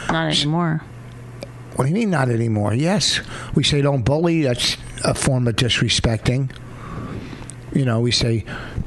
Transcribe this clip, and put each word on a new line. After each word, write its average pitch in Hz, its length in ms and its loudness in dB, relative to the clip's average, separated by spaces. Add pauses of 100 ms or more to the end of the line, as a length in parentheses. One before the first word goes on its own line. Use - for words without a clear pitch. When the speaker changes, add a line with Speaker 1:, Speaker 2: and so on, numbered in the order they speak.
Speaker 1:
Not 160 240 0
Speaker 2:
S- 151 100 2
Speaker 1:
anymore. 160 400 0 (920)
Speaker 2:
What 123 80 2
do 131 60 2
you 165 40 2
mean, 220 160 0
not 139 200 2
anymore? 107 440 2
Yes. 160 460 2 (340)
We 151 80 4
say, 143 180 2
"Don't 139 240 2
bully." 160 380 4
That's 123 340 0 (280)
a - 100 2
form 127 320 2
of 117 80 2
disrespecting. 123 960 2 (1200)
You 143 120 4
know, 117 160 4
we 120 100 2
say, 113 340 2 (420)